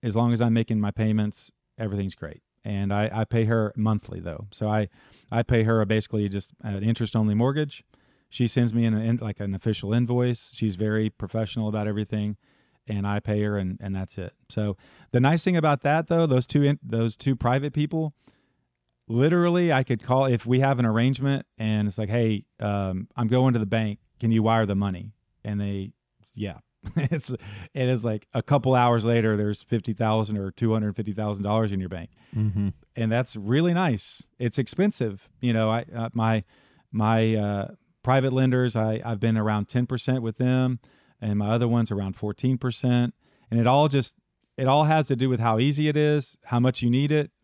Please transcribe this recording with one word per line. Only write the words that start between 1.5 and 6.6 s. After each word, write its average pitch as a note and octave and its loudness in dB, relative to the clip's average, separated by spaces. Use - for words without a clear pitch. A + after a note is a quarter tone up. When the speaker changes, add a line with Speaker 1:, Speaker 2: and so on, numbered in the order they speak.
Speaker 1:
everything's G2+ -4
great. - -14
And G2+ -2
I, G#2 0
I A2 -2
pay A2+ 0
her A2 2
monthly G#2+ -2
though. E2+ -10
So - -4
I, G#2+ 0
I A#2 0
pay A#2 2
her A2 2
basically G#2+ -2
just G2 -6